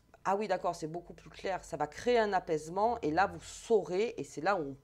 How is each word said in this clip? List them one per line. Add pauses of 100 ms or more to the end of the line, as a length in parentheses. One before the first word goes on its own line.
(240)
ah
oui
d'accord,
c'est
beaucoup
plus
clair,
ça
va
créer
un
apaisement,
et
là
vous
saurez,
et
c'est
là
où
on